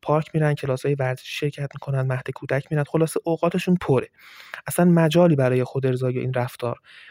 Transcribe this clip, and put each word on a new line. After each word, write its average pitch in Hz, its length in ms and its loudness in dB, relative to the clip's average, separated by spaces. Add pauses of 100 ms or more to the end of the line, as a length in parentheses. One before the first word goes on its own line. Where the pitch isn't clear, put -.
پارک 151 320 0
می‌رن، 151 200 2
کلاس‌های 139 420 -2
ورزشی 127 400 -6
شرکت 143 380 -6
می‌کنن، 135 280 -6
مهد 131 340 -4
کودک 139 360 -4
می‌رن، 151 120 0
خلاصه 160 400 -2
اوقاتشون 175 580 0
پره. 127 260 0 (600)
اصلاً - 180 2
مجالی 170 500 6
برای 127 280 2
خود 131 220 -4
ارضای 127 340 -2
این 127 140 -4
رفتار 123 460 -4 (320)